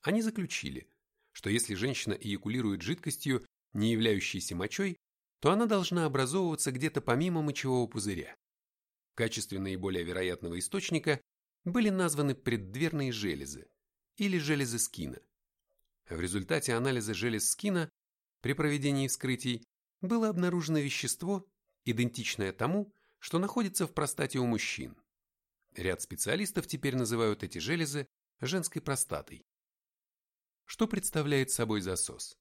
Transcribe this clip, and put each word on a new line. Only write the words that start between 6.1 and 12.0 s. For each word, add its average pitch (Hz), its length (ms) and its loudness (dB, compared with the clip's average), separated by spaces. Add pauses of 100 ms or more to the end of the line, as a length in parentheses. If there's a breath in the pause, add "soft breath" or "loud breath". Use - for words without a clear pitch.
где-то 139 280 0
помимо 170 420 2
мочевого 131 440 2
пузыря. 101 480 -4 (800)
В - 40 -20
качестве 110 420 -2
наиболее 95 460 -2
вероятного 87 540 -2
источника 156 640 0 (440)
были 208 260 4
названы 156 440 2